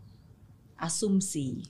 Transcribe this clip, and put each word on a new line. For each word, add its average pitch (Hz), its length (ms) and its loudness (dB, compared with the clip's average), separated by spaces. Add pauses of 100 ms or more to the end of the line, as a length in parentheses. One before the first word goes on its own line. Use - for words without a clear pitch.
(760)
Asumsi. 165 960 0